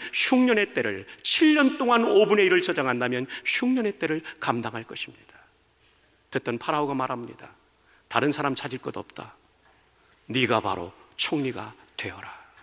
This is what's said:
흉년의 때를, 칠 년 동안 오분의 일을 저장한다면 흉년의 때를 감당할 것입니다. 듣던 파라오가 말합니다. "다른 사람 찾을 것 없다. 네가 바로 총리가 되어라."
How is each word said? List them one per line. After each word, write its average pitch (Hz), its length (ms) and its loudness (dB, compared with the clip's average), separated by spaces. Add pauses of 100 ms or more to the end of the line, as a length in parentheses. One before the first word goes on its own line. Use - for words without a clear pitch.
(140)
흉년의 247 580 2
때를, 104 320 -4 (200)
칠 311 300 4
년 285 240 4
동안 233 260 4
오분의 208 420 6
일을 180 160 4
저장한다면 127 640 -2 (180)
흉년의 240 540 0
때를 160 240 -4 (160)
감당할 113 460 -4
것입니다. - 500 -16 (960)
듣던 120 280 -4
파라오가 147 360 -2
말합니다. 127 560 -8 (560)
"다른 123 240 2
사람 139 240 -2
찾을 127 240 -8
것 - 180 -10
없다. - 380 -14 (920)
네가 113 340 0
바로 92 320 -6 (240)
총리가 123 580 -4 (220)
되어라." - 360 -10 (300)